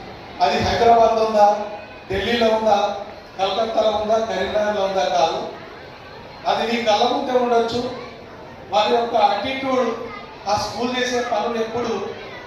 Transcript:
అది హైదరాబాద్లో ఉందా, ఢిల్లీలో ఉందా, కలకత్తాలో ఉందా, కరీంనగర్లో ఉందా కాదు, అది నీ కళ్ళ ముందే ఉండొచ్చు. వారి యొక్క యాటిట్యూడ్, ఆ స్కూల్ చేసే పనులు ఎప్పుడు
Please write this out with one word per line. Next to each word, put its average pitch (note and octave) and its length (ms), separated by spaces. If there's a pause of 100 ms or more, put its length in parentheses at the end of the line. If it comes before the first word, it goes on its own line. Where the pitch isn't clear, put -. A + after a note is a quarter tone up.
(440)
అది G3+ 200
హైదరాబాద్లో A3+ 640
ఉందా, G#3 180 (600)
ఢిల్లీలో A3 480
ఉందా, A3 200 (600)
కలకత్తాలో G#3 640
ఉందా, G#3+ 160 (120)
కరీంనగర్లో G3 600
ఉందా F#3+ 160 (100)
కాదు, - 260 (1080)
అది G#3 200
నీ A#3+ 60 (120)
కళ్ళ G#3+ 240
ముందే C4 220 (100)
ఉండొచ్చు. A#3 360 (920)
వారి G#3+ 240
యొక్క A#3 180 (160)
యాటిట్యూడ్, B3+ 600 (600)
ఆ G#3+ 160
స్కూల్ A#3+ 320
చేసే B3 240 (100)
పనులు A#3 320
ఎప్పుడు A#3 300 (520)